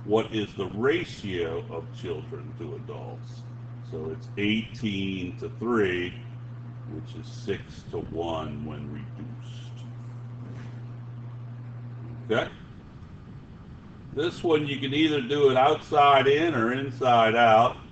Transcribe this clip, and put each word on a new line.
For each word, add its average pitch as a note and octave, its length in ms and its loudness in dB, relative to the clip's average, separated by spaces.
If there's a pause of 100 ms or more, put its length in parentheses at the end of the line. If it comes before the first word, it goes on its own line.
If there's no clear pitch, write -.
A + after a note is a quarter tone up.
What G#2+ 280 2
is G#2 220 -2
the G2 120 -4
ratio F#2+ 1040 -2
of D#2+ 140 -6 (160)
children - 580 -8
to E2 180 -8
adults? - 680 -12 (480)
So D#2+ 200 -6
it's - 260 -10
eighteen G2+ 1040 0
to - 180 -8
three, F#2+ 560 2 (760)
which - 240 -10
is - 140 -12
six - 600 -8
to F2 80 -6
one D#2 640 -6
when D2+ 280 -8
reduced. - 800 -12 (2500)
Okay? B2 200 2 (1600)
This - 280 -2
one D3+ 240 4
you C#3 120 -2
can C#3 140 -2
either D3+ 280 4
do C#3 300 6
it C3 60 4
outside C#3+ 720 8
in D3+ 280 6
or A#2 180 4
inside A#2+ 640 6
out. A#2 400 8 (160)